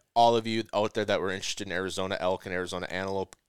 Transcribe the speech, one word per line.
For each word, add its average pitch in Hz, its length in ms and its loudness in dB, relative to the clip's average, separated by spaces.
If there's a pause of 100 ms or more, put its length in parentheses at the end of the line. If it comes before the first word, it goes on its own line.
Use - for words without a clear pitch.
(140)
all 117 200 8
of 113 120 0
you 113 260 0
out 107 220 0
there 107 100 0
that 101 160 2
were 92 100 -2
interested 98 360 -4
in 95 80 -6
Arizona 95 440 -2
elk 92 280 0
and 95 80 -4
Arizona 90 340 -4
antelope 95 480 -4 (120)